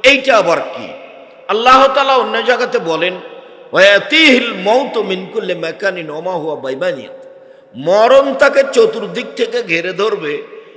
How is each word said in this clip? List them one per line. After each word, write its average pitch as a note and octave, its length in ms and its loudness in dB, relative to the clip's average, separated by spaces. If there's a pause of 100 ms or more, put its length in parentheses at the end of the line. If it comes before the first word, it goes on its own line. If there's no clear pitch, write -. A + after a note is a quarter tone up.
এইটা C4 360 2
আবার E3 220 2
কি? - 280 -10 (600)
আল্লাহ B3+ 400 4
তাআলা C4+ 280 2
অন্য A3 280 -2
জায়গাতে A#3 340 0
বলেন, F3 420 -4 (520)
"ওয়া F3 120 4
ইয়াতিহিল A#3+ 720 4 (100)
মাউতু A#3 380 0
মিন F#3 300 -6
কুল্লি F#3+ 220 -6
মাকানিন E3 560 -6
ওয়া D3+ 100 -8
মা F3+ 120 -6
হুয়া D#3 240 -6
বিমাইয়িত", C3 540 -6 (680)
মরণ A#3 580 2
তাকে C#4 280 2 (100)
চতুর্দিক A3 540 -2 (100)
থেকে A#3 260 -4
ঘিরে E3+ 300 -4
ধরবে F3+ 500 -4 (340)